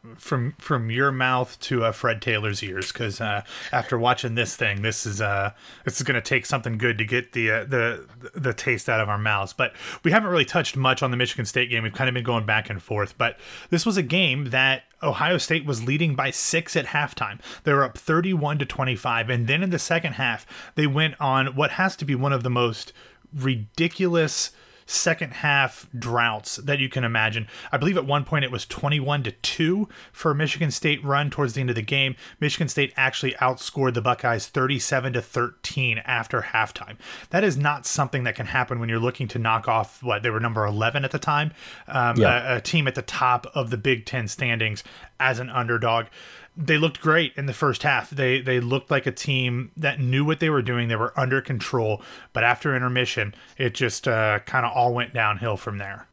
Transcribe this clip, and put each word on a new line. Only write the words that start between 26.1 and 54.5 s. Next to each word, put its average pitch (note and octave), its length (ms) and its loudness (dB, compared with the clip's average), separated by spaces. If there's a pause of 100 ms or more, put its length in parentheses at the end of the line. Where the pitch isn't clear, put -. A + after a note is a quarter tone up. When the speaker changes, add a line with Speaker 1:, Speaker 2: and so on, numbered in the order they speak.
Speaker 1:
that C#3+ 220 -2
you C3+ 100 0
can B2+ 160 -2
imagine. A2 420 0 (240)
I C#3+ 60 0
believe F3 220 2
at C#3 80 -2
one C#3+ 180 2
point C#3 220 0
it B2 40 -4
was B2 140 -4
twenty-one C#3+ 600 -2
to G#2+ 80 -4
two F3+ 540 0 (260)
for - 180 0
a C#3+ 40 2
Michigan D3 360 0
State D3 340 0
run C#3+ 240 2
towards C3+ 240 0
the C3+ 80 -4
end B2 80 0
of A#2 80 0
the A2+ 60 -2
game. C3+ 340 0 (240)
Michigan D3+ 280 0
State - 280 0
actually C3 360 0
outscored C3 600 0
the A#2 80 0
Buckeyes A#2 460 0
thirty-seven C3 640 0
to B2 80 0
thirteen A#2+ 840 -4
after A#2+ 340 -2
halftime. - 560 -2 (320)
That F#3+ 160 2
is D3+ 140 2
not D3 260 0
something C3+ 400 0
that A#2 100 0
can A#2+ 120 -6
happen B2 340 0
when A#2 80 -2
you're A2+ 100 2
looking A#2+ 300 0
to - 100 -4
knock A2+ 300 2
off, A2+ 340 0
what, G#2+ 200 0
they A#2 80 2
were A2 100 0
number A2+ 240 0
eleven A2 400 0
at C3+ 60 -2
the C#3+ 80 -4
time, D3+ 340 0 (340)
um, A#2+ 300 2
Speaker 2:
Yeah. B2 380 4
Speaker 1:
a, - 20 0
a G#2+ 60 -2
team D3+ 260 2
at B2 60 -2
the - 80 -4
top B2 520 0
of C3 140 -2
the A#2+ 80 -2
Big A2+ 300 0
Ten A#2+ 200 -4
standings A2 560 -2 (380)
as C3 180 2
an B2 120 -8
underdog. A#2 560 2 (540)
They D#3 160 2
looked D#3 240 0
great D#3+ 360 2
in C#3 100 -4
the C3+ 60 -2
first - 320 0
half. C3+ 260 2
They, C3+ 300 2
they B2+ 180 2
looked B2 320 -2
like C#3 160 2
a B2+ 60 -2
team B2+ 640 -2
that D3 240 -2
knew C3 240 2
what D3+ 160 2
they D#3+ 100 2
were C#3+ 100 4
doing. A#2+ 280 0
They A2+ 80 2
were A2+ 200 -2
under C3 240 2
control. A2 640 0 (300)
But A2+ 100 0
after A#2+ 320 2
intermission, B2 580 0 (260)
it B2 160 0
just, - 340 0
uh, A2 320 4
kinda B2 280 0